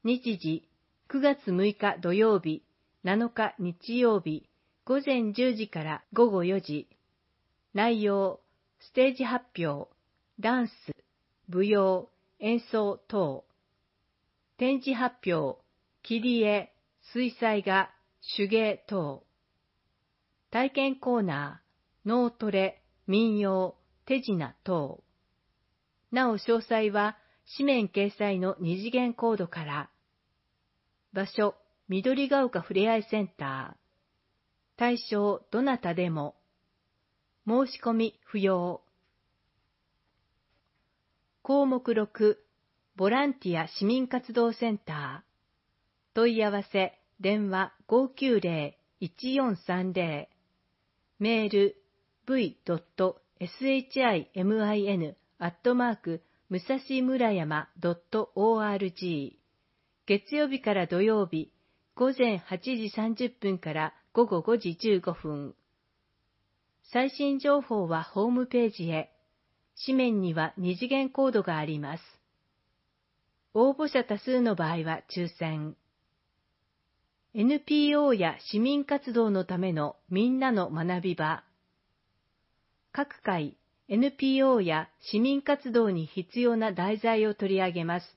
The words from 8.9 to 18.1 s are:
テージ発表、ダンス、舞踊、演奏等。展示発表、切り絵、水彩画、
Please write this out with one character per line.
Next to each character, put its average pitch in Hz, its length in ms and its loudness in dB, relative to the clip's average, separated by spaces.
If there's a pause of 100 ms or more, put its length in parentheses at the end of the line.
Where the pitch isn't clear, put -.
テ 262 200 4
ー - 40 -10
ジ 254 80 -4
発 247 220 -4 (100)
表、 147 340 -4 (480)
ダ 233 220 0
ン 233 80 -2
ス、 - 40 -10 (760)
舞 185 180 0
踊、 190 440 2 (300)
演 233 200 0
奏 214 380 -2 (100)
等。 160 380 -2 (1120)
展 262 220 0
示 262 140 -2
発 247 220 -2 (100)
表、 156 320 0 (460)
切 220 160 -4
り 240 220 2
絵、 208 300 0 (400)
水 240 200 -2
彩 214 300 0
画、 190 280 0 (460)